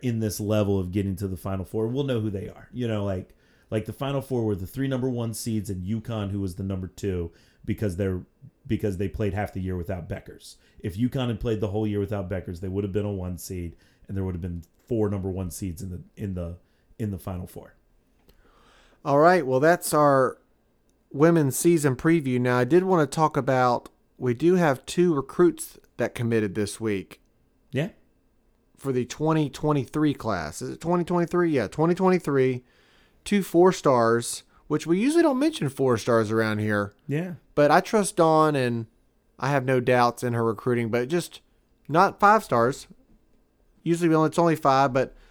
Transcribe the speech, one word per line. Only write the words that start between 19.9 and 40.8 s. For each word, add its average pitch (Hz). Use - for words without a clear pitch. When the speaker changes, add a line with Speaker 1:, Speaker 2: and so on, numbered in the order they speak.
Speaker 2:
our 139
women's 151
season 147
preview. 139
Now, 123
I 123
did 170
wanna 180
talk 156
about, 127
we 127
do 170
have 160
two 175
recruits 156
that 117
committed 113
this 104
week. 104
Speaker 1:
Yeah. 156
Speaker 2:
For 135
the 123
twenty 156
twenty-three 151
class. 87
Is 131
it 127
twenty 175
twenty-three? 175
Yeah, 120
twenty 165
twenty-three. 147
Two 202
four 175
stars, 117
which 151
we 170
usually 302
don't 277
mention 294
four 131
stars 110
around 110
here. 104
Speaker 1:
Yeah. 165
Speaker 2:
But 147
I 170
trust 190
Dawn, 156
and 120
I 135
have 139
no 131
doubts 123
in 120
her 117
recruiting, 117